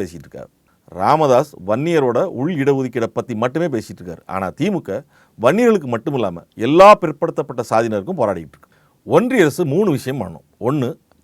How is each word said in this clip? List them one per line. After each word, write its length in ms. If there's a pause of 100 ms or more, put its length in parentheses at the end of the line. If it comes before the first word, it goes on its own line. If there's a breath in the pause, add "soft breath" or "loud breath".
பேசிட்டு 240
இருக்காரு. 240 (520)
ராமதாஸ் 480 (200)
வன்னியரோட 500 (200)
உள் 120 (120)
இடஒதுக்கீடை 520
பத்தி 180 (100)
மட்டுமே 320
பேசிட்டு 260
இருக்காரு. 200 (120)
ஆனா 140 (120)
திமுக 400 (460 soft breath)
வன்னியர்களுக்கு 480
மட்டும் 240
இல்லாம 260 (240)
எல்லா 220 (120)
பிற்படுத்தப்பட்ட 600 (100)
சாதியினருக்கும் 480
போராடிட்டு 360
இருக்கு. 140 (460)
ஒன்றிய 320
அரசு 160 (100)
மூணு 240
விஷயம் 240
பண்ணணும். 240 (220)
ஒண்ணு, 220 (340)